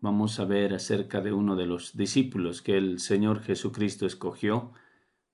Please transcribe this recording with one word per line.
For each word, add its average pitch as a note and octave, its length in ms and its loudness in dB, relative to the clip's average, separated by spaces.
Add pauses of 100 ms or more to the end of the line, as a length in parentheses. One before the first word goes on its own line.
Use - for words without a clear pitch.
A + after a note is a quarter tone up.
vamos G#2+ 380 0
a G2+ 60 -2
ver G2+ 280 2
acerca G2 480 -2
de G2+ 120 -2
uno G2+ 240 2
de F2+ 100 0
los F2 300 -4
discípulos G2+ 680 0
que G2+ 140 2
el F#2+ 240 0
Señor G#2+ 420 2
Jesucristo G2+ 640 -2
escogió G#2+ 680 -2 (600)